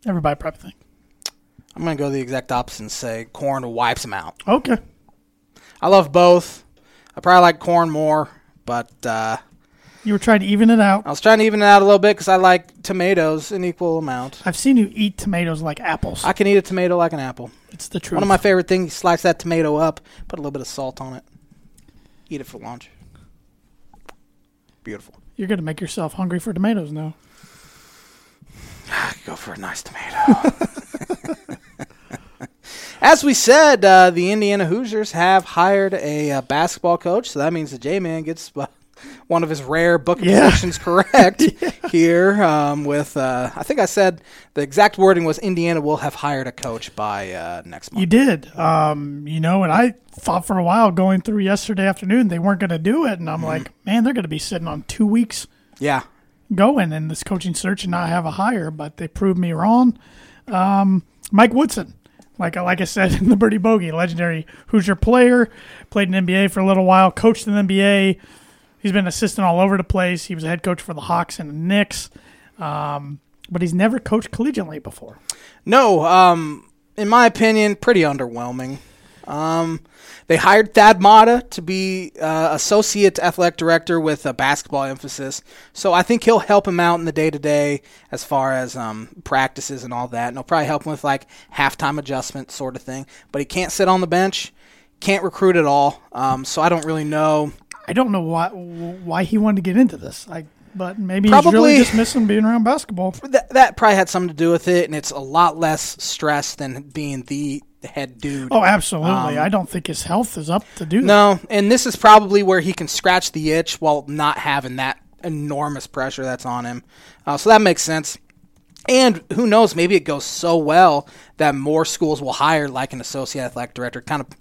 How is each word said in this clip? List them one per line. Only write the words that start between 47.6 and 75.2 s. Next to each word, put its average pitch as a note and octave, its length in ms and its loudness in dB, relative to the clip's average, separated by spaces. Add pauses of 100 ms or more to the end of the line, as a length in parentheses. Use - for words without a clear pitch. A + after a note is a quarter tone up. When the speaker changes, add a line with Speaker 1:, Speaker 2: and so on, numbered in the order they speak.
Speaker 2:
next - 260 -20
month. G#3 100 -4
Speaker 1:
You F#3+ 40 2
did. G#3 500 2
Um, D3+ 720 -2
you D#3 120 -6
know, F3 240 0
and D#3+ 100 0
I A#3 220 2 (160)
thought F3+ 340 -4
for F#3 140 -2
a F3+ 40 -2
while G3+ 280 2
going F#3+ 300 2
through G#3+ 180 -4
yesterday G3 480 -2
afternoon G3 400 0
they E3+ 120 -2
weren't F#3+ 200 0
gonna E3+ 180 -2
do A#3 300 0
it, G3+ 120 -4
and E3 80 -8
I'm D#3 100 -6
Speaker 2:
Mm-hmm. E3 100 -6
Speaker 1:
like, D#3+ 240 -6 (120)
"Man, A3 200 0
they're C4+ 100 0
gonna G#3 140 -4
be D#3 100 -8
sitting E3 300 -8
on D3+ 200 -10
two - 200 -2
weeks A3+ 400 -2 (320)
Speaker 2:
Yeah. C3+ 220 -2 (520)
Speaker 1:
going G3 400 2
in D#3 140 -6
this D#3 160 -10
coaching F3+ 320 -6
search F#3+ 280 -6
and F#3+ 80 -6
not F3 180 -4
have E3+ 180 -2
a D#3 40 -6
hire," G3 380 -4
but D#3 280 -12
they E3+ 100 -10
proved F#3+ 320 -2
me F3 140 -2
wrong. A3+ 440 2 (500)
Um, G3 540 2 (300)
Mike G#3+ 220 6
Woodson, B3+ 420 -2 (420)
like, E3+ 180 -6
like F3+ 260 -2
I F3+ 40 0
said F#3+ 280 0
<laughs> D3 60 -2
in G3 100 2
the B3+ 60 6
Birdie A3 220 2
Bogey, F#3+ 340 0
legendary E3 540 -4 (220)
Hoosier G3 280 2
player, B3 540 4 (400)
played G3+ 200 0
in F3+ 40 -2
N F#3+ 120 0
B F3+ 100 0
A G3 140 4
for G3 100 -4
a F#3+ 80 0
little F#3+ 180 2
while, F#3 260 6
coached - 360 0
in G#3 60 -2
the G#3 60 2
N G3+ 80 0
B F#3+ 140 2
A. G3 380 2 (600)
He's G3+ 120 -4
been F#3+ 140 0
assistant F#3+ 400 -4
all E3+ 140 2
over G3 180 2
the F#3 60 -2
place. F3+ 420 -2
He - 80 -10
was D#3+ 100 -8
a D#3+ 40 -6
head E3+ 160 -6
coach F3+ 180 -4
for E3+ 140 -14
the D3 60 -12
Hawks E3+ 380 -4
and D#3+ 80 -12
the D3 60 -12
Knicks, F#3 560 -2 (480)
um, D3 640 -8 (280)
but F3 140 -6
he's F3 140 -2
never A3 240 2
coached - 320 -4
collegiately F#3+ 500 -6
before. - 380 -20 (480)